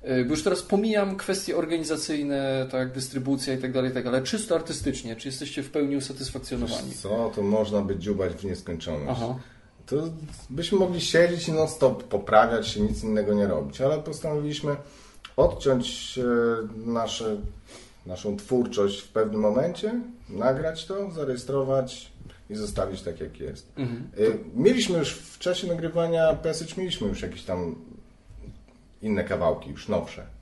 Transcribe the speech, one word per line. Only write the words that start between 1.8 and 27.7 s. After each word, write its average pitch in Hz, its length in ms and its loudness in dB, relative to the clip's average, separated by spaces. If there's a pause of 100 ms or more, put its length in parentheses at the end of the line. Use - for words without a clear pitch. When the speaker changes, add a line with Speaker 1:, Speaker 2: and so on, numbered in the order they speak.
Speaker 1:
tak, 127 220 -2
dystrybucja 131 600 -2
i 131 40 -2
tak 127 140 -4
dalej, 131 180 2
i 127 40 -8
tak 123 100 -2
dalej, 127 140 2
ale 131 80 0
czysto - 280 0
artystycznie, 131 640 -4
czy 139 120 -10
jesteście 139 340 -8
w 131 80 -10
pełni 143 260 0
usatysfakcjonowani? 123 960 -6
Speaker 2:
Wiesz - 80 -12
co, 107 360 6
to 104 80 4
można 104 400 6
by 95 140 2
dziubać 92 360 2
w 98 120 -8
nieskończoność. 85 600 -4 (160)
Speaker 1:
Aha. 120 120 -2 (520)
Speaker 2:
To 135 100 0 (540)
byśmy 139 280 2
mogli 180 220 4
siedzieć 175 480 4
i 160 40 0
non 156 160 4
stop 123 360 4
poprawiać 110 640 4
się, 104 120 -4
nic 107 240 0
innego 104 300 2
nie 101 120 4
robić, 73 340 -2
ale 147 180 2
postanowiliśmy 151 800 -2 (600)
odciąć, - 800 2
e, 117 720 0
nasze, 113 460 -2 (720)
naszą 98 300 -6
twórczość 104 640 0
w - 80 -20
pewnym 107 320 0
momencie, 175 600 0 (280)
nagrać 151 580 -2
to, 196 240 -6
zarejestrować 135 1000 -2 (380)
i 104 40 -8
zostawić 101 480 -4
tak, 82 180 -8
jak - 200 -10
jest. - 360 -12
Speaker 1:
Mhm. 120 420 -6
Speaker 2:
E, - 20 -2 (340)
mieliśmy 180 440 4
już 143 160 0
w - 240 -18
czasie 180 280 -2
nagrywania 165 680 2
Passage, 160 420 -4
mieliśmy 175 320 -2
już - 140 -4
jakieś - 200 -8
tam 90 320 -4 (1300)